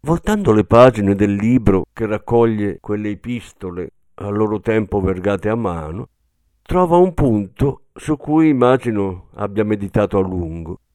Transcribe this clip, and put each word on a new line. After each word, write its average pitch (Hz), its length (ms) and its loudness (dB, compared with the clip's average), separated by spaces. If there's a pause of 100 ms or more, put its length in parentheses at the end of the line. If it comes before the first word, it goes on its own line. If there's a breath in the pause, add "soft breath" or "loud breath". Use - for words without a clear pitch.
Voltando 170 520 0
le 107 120 4
pagine 107 500 6
del 101 200 0
libro 104 580 2
che 113 140 -6
raccoglie 107 760 -2
quelle 104 300 -6
epistole 98 800 -10 (240)
a 101 140 -12
loro 107 320 -2
tempo 107 400 -2
vergate 95 500 -2
a 110 40 0
mano, 87 540 -6 (540)
trova 175 340 0
un 180 180 4
punto 120 680 -2 (120)
su 156 220 -6
cui 156 320 2
immagino 120 840 0
abbia 104 300 -4
meditato 101 540 0
a - 20 2
lungo. 87 600 -6 (140)